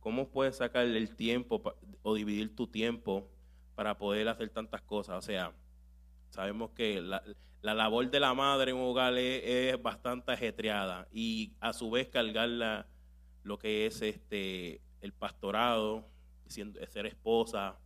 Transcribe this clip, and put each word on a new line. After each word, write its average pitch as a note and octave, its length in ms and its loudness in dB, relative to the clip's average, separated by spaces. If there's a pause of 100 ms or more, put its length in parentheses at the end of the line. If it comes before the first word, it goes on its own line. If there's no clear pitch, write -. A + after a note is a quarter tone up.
¿cómo B2 280 -2
puedes C3+ 280 2
sacar B2 300 4
el A2 280 2
tiempo A2+ 480 0
pa-, - 140 -4 (260)
o G#2+ 120 2
dividir G#2+ 420 -2
tu A#2+ 100 -2
tiempo G#2+ 640 -2 (480)
para G#2 200 0
poder G#2 320 2
hacer A2+ 220 -2
tantas A2 320 -8
cosas? G2 360 -4
O F#2 40 -8
sea, F#2 300 -2 (760)
sabemos G#2 400 -4
que G#2 300 0
la, F#2+ 220 -4 (400)
la G#2+ 120 0
labor A2 360 4
de C#3+ 100 4
la C3 140 6
madre C3+ 380 4
en B2+ 40 -2
un B2+ 140 0
hogar B2+ 280 4
es, B2+ 560 2
es B2 80 -4
bastante B2 500 -2
ajetreada G#2+ 800 -2
y A2 480 -4
a A2+ 120 -2
su A2+ 180 -6
vez B2 180 0
cargar A2+ 400 0
la, A2+ 380 -2 (560)
lo G#2 160 -4
que G#2+ 280 2
es, A2 160 -4
este, F#2+ 800 -4 (200)
el G2 120 -10
pastorado, A2 920 0 (400)
siendo, G#2 400 -10
ser G2+ 200 -6
esposa. A2 800 0